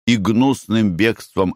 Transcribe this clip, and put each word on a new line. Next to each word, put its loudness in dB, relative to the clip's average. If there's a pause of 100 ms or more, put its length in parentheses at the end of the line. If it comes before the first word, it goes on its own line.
и 2
гнусным 0
бегством -2